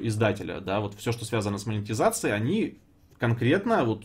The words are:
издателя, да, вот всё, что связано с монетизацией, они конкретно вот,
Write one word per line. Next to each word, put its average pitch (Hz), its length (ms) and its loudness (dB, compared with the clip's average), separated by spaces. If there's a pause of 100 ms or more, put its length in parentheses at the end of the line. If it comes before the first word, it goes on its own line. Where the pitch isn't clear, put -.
издателя, 104 540 0
да, 95 200 -2
вот 101 140 -4
всё, - 180 -4
что - 120 -6
связано 104 320 -2
с 98 100 -8
монетизацией, 110 680 0
они 147 440 0 (400)
конкретно 147 680 2
вот, 107 200 0